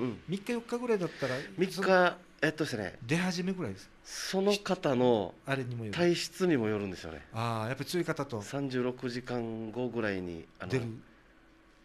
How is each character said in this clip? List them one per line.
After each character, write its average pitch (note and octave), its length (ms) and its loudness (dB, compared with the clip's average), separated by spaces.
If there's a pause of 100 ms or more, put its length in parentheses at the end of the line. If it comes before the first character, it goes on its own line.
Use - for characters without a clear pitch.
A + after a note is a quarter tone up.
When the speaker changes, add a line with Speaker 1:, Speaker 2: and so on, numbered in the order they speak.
Speaker 1:
う B2+ 40 2
ん。 G#2 220 -4
Speaker 2:
三 F#3 100 -2
日 A#3+ 160 -4
四 A#3 80 -2
日 A#3+ 160 -4
ぐ B3 100 -4
ら A3+ 60 4
い G3+ 60 4
だ E3+ 80 0
っ - 20 -8
た - 180 -4
ら、 B2+ 80 -2 (220)
Speaker 1:
三 F3+ 80 2
日、 E3 80 -4
Speaker 2:
そ F3+ 80 -4
の、 F3+ 320 6 (280)
Speaker 1:
え D3+ 80 4
っ - 20 4
と D#3 140 -2
で - 40 -4
す A#2 80 -2
ね、 G2 240 -6
Speaker 2:
出 B2+ 160 0
始 F3+ 260 0
め F#3 100 -2
ぐ F3+ 100 -4
ら A2 60 -2
い G2 40 -6
で G2 60 -12
す。 - 100 -20 (140)
Speaker 1:
そ - 380 -2
の G3+ 140 4
方 F3+ 380 0
の A#2+ 400 6 (120)
Speaker 2:
あ C3+ 100 -2
れ C3+ 80 -2
に A#2+ 120 -6
も A2+ 100 -6
よ G#2 60 -6
る。 G2 60 -4
Speaker 1:
体 F3 180 6
質 - 320 -2
に D#3 100 6
も A2 100 4
よ G#2+ 100 2
る G2+ 80 0
ん F#2+ 60 -4
で E2+ 60 -6
す - 60 -12
よ E2 80 -8
ね。 D2+ 220 -10
Speaker 2:
あ A2+ 300 -2
ー、 A2 60 -2
や C3 40 -2
っ - 20 -4
ぱ C#3 80 -6
り C3+ 60 -6
強 F3 120 2
い E3 40 -2
方 D#3 200 -2
と。 A2+ 160 -4
Speaker 1:
三 C#3 280 -4
十 B2+ 140 0
六 B2+ 260 -2
時 A#2+ 140 -6
間 A2+ 480 -4
後 B2 180 -2
ぐ A2+ 120 -2
ら G#2 120 2
い F#2+ 80 -2
に、 E2+ 240 -8 (140)
あ F#2 60 -10
の、 F2+ 60 -6
Speaker 2:
出 B2+ 80 2
る。 A#2 60 -2 (1000)